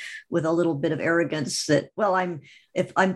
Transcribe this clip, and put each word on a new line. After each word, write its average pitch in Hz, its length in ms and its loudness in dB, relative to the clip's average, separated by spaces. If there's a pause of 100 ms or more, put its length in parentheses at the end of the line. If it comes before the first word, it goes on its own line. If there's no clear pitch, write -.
(300)
with 170 160 0
a 160 60 2
little 170 240 2
bit 147 160 -2
of 156 80 -2
arrogance 160 680 0
that, - 280 4
"Well, 202 180 2
I'm, 180 280 -2 (340)
if 180 200 -2
I'm 190 200 4